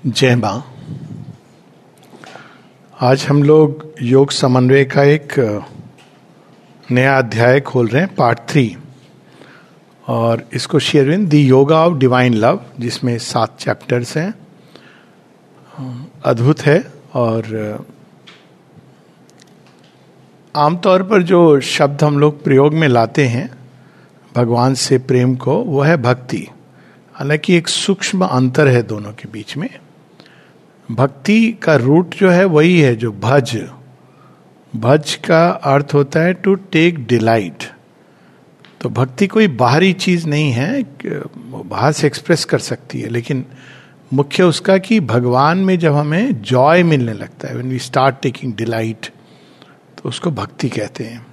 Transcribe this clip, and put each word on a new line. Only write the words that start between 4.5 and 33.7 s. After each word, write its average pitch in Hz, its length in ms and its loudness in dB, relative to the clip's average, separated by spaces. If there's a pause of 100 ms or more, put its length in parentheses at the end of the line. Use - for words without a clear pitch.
का 143 180 0
एक, 151 380 2
अ, 104 180 -2 (1300)
नया 131 280 2
अध्याय 120 420 2
खोल 123 280 -2
रहे 131 140 0
हैं, 190 120 -6
part 120 240 0 (100)
three, 120 280 0 (1300)
और 117 460 -2
इसको 131 260 -4
श्री 147 220 2
अरविंद 165 300 0
The 143 220 4
Yoga 160 360 4
of 156 120 -2
Divine 123 340 2
Love, 120 240 2 (220)
जिसमें 120 380 -4
सात - 420 -4
chapters 123 580 -4
हैं, 190 160 -6 (1900)
अद्भुत 131 360 2
है। 151 320 0 (220)
और, 113 400 -2 (3000)
अ, 151 40 -2
आमतौर 180 440 2
पर 190 200 2
जो 170 380 6
शब्द 143 440 0
हम 147 140 0
लोग 147 260 0
प्रयोग 143 300 4
में 160 140 2
लाते 120 380 2
हैं 120 240 -4 (840)
भगवान 120 380 0
से 131 240 0
प्रेम 127 380 0
को, 131 200 -2
वो 185 240 -2
है 160 160 2
भक्ति। 123 520 -4 (680)
हालांकि 151 400 -2
एक 165 140 0
सूक्ष्म - 560 -2
अंतर 131 440 2
है 123 140 2
दोनों 104 300 -10
के - 200 -20
बीच 107 240 -14
में। 190 140 -10 (1200)
भक्ति 208 720 0
का 156 140 2
रूट 147 380 2
जो 190 160 2
है 180 140 4
वही 165 360 4
है 127 160 2
जो 113 160 -6
भज, 117 520 -2 (1120)